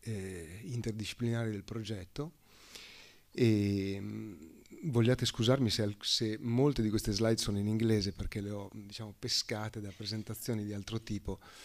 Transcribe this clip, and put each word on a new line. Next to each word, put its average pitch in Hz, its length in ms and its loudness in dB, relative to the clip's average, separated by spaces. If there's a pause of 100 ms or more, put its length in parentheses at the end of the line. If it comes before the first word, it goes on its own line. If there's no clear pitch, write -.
eh, 95 600 -8
interdisciplinari 117 880 -2
del 98 120 -4
progetto. 110 680 -8 (1000)
E, 101 680 4
mm, 107 340 -8 (500)
vogliate 123 420 4
scusarmi 123 440 4
se 110 120 0
al-, 104 200 0
se 110 380 0
molte 127 420 4
di 107 80 4
queste 107 220 2
slide 110 260 4
sono 101 220 0
in 101 80 0
inglese, 107 440 4
perché - 300 -6
le 101 80 -6
ho, 101 240 -6
diciamo, 104 440 -12
pescate 110 640 -4
da 101 140 -8
presentazioni 107 680 -4
di 104 80 -4
altro 107 280 -4
tipo, 101 380 -6 (260)